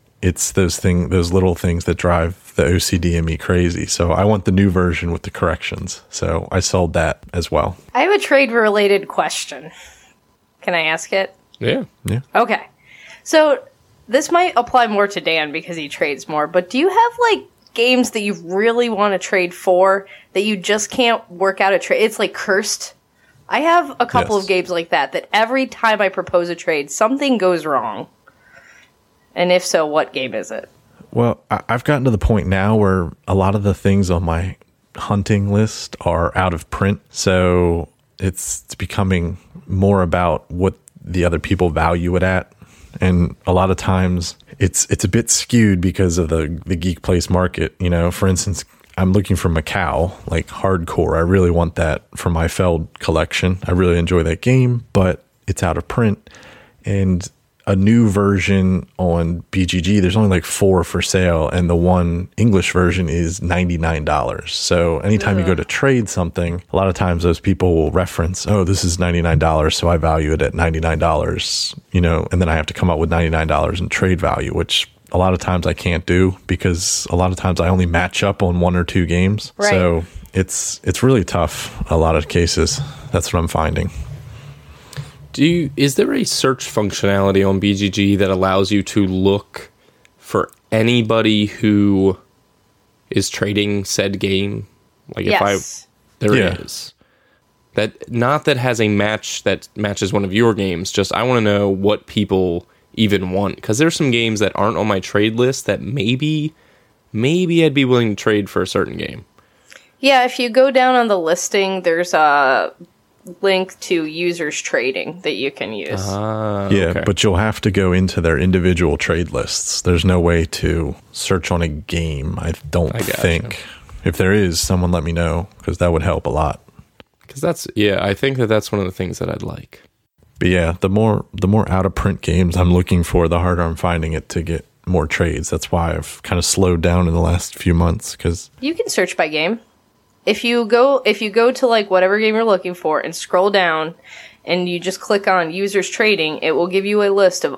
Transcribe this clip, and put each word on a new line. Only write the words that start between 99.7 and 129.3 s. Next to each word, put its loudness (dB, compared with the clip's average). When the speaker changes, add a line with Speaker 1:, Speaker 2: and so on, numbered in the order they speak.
Speaker 3:
matches -4
one 0
of -4
your 4
games, -4
just -2
I 0
wanna 2
know 2
what 0
people 0
even 0
want. -2
'Cause -4
there's 2
some 0
games 0
that 0
aren't 0
on 0
my 0
trade 0
list 0
that -2
maybe, -2
maybe 0
I'd 2
be 2
willing 2
to -10
trade 0
for -2
a -2
certain -2
game. -10
Speaker 2:
Yeah, 6
if -4
you 0
go 4
down 4
on 2
the 2
listing, 0
there's 0
a 2
link 0
to -2
users -6
trading -4
that -4
you -4
can -10
use. -8
Speaker 3:
Ah, -4
Speaker 1:
Yeah, 2
Speaker 3:
okay. -2
Speaker 1:
but 0
you'll 2
have 0
to 2
go 2
into 0
their 2
individual 2
trade -2
lists. -4
There's 2
no 4
way 2
to -4
search -2
on 0
a 0
game, -6
I -4
don't 0
Speaker 3:
I -4
gotcha. -4
Speaker 1:
think. -2
If -2
there 2
is, 2
someone 0
let 0
me -4
know, -2
'cause -6
that 2
would 2
help -2
a -4
lot. -2
Speaker 3:
'Cause -16
that's, -4
yeah, 2
I 0
think -2
that 2
that's 0
one 0
of -2
the -6
things -8
that -4
I'd -6